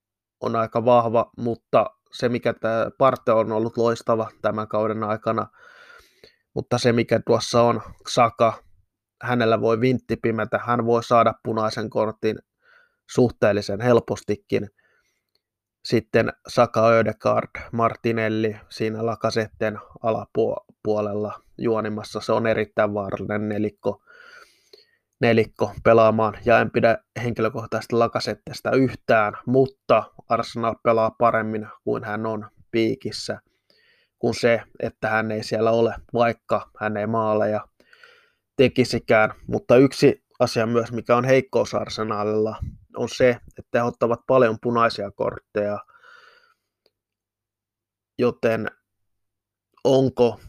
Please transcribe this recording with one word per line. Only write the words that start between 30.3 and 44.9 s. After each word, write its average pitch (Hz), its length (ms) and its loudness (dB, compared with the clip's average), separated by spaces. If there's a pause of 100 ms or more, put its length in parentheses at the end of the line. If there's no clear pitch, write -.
pelaa 110 280 2
paremmin 110 560 0 (160)
kuin 117 200 -4
hän 110 220 -8
on 110 240 -8 (220)
piikissä, - 720 -4 (800)
kuin 117 160 -2
se, 117 280 0 (160)
että 113 300 -6
hän 110 220 -2
ei 107 120 -6
siellä 113 280 -2
ole, 113 240 0 (180)
vaikka 117 560 -2 (100)
hän 107 180 -4
ei 104 100 -4
maaleja 107 600 -2 (880)
tekisikään. 117 800 2 (140)
Mutta 120 300 2
yksi 135 480 4 (140)
asia 117 260 0
myös, 120 260 -2
mikä 120 260 0
on 120 80 0
heikkous 127 500 0
Arsenalilla, 107 800 -4 (380)
on 117 140 -6
se, 123 280 2 (200)
että - 220 -4
he 120 40 2
ottavat 117 440 -2
paljon 120 340 4
punaisia 117 500 0